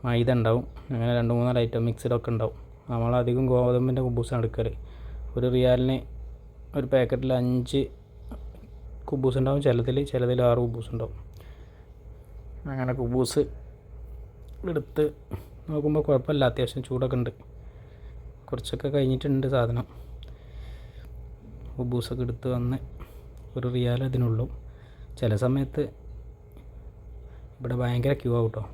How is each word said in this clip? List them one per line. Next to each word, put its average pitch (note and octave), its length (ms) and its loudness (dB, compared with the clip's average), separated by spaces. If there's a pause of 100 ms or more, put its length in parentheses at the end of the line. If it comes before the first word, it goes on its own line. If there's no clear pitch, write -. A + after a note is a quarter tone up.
മൈദ A#2+ 320 4
ഉണ്ടാവും, A2+ 260 4 (280)
അങ്ങനെ A#2 260 2
രണ്ട് A#2 200 4
മൂന്നാല് B2 260 4
ഐറ്റം A2+ 260 0
മിക്സഡൊക്കെ A#2+ 440 0
ഉണ്ടാവും. A2 220 0 (340)
നമ്മളധികം A#2+ 600 2
ഗോതമ്പിൻ്റെ B2 560 4
കുബൂസാണ് A#2+ 360 2
എടുക്കൽ. A2+ 240 0 (720)
ഒരു B2 180 2
റിയാലിന് B2+ 420 6 (800)
ഒരു C3 160 0
പാക്കറ്റിൽ C3 460 4
അഞ്ച് B2 420 2 (1300)
കുബൂസ് C3 320 2
ഉണ്ടാവും, C#3 240 4
ചിലതിൽ, B2+ 340 4 (120)
ചിലതിൽ B2 380 2
ആറ് A#2+ 160 6
കുബൂസ് A#2 280 -6
ഉണ്ടാവും. A2+ 240 -6 (1600)
അങ്ങനെ B2+ 280 0
കുബൂസ് B2+ 420 2 (1300)
എടുത്ത് D3+ 320 0 (680)
നോക്കുമ്പോൾ D3+ 380 2
കുഴപ്പമില്ല, C3+ 420 4
അത്യാവശ്യം B2+ 380 -2
ചൂടൊക്കെ B2+ 320 0
ഉണ്ട്, A#2+ 100 0 (1200)
കുറച്ചൊക്കെ C3+ 440 -4
കഴിഞ്ഞിട്ടുണ്ട് C3+ 640 2
സാധനം. A#2 300 2 (1900)
കുബൂസൊക്കെ B2 500 -2
എടുത്ത് A#2+ 300 -4
വന്ന് B2 220 0 (800)
ഒരു B2+ 100 -2 (100)
റിയാൽ B2 320 2
അതിനുള്ളൂ. A#2+ 400 2 (720)
ചില A2 140 4 (100)
സമയത്ത് C3+ 380 0 (1800)
ഇവിടെ B2 240 -2
ഭയങ്കര B2 400 4
ക്യൂ A#2+ 160 2
ആവും A2+ 120 4
കേട്ടോ A2 240 -6